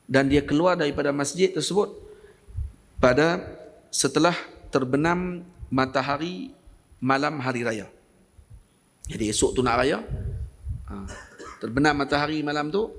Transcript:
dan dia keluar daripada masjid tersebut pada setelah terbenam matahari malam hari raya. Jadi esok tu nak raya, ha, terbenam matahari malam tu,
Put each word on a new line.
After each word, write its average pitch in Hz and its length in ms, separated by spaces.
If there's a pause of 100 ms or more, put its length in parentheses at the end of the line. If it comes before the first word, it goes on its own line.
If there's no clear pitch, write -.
dan 131 160
dia 139 160
keluar 147 320
daripada 143 400
masjid 170 400
tersebut 175 400 (1040)
pada 151 480 (480)
setelah 156 400 (400)
terbenam 170 720 (240)
matahari 139 800 (480)
malam 139 400
hari 127 240
raya. 113 240 (1200)
Jadi 107 240
esok 110 240
tu 123 80
nak 123 240
raya, 185 160 (880)
ha, 101 160 (560)
terbenam 135 320
matahari 147 480
malam 147 320
tu, 214 260